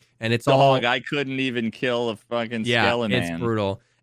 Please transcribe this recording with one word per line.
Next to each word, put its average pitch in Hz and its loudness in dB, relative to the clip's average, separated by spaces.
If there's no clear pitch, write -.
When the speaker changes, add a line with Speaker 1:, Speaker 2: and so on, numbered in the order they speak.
Speaker 1:
And 113 -2
it's 117 -2
all 135 6
Speaker 2:
Dog, 120 -2
I 123 2
couldn't 135 -4
even 120 -2
kill 123 -2
a 104 -4
fucking 117 -6
Speaker 1:
Yeah, 117 2
Speaker 2:
skeleton 120 0
Speaker 1:
it's 85 -2
Speaker 2:
man. 85 -6
Speaker 1:
brutal. 107 -2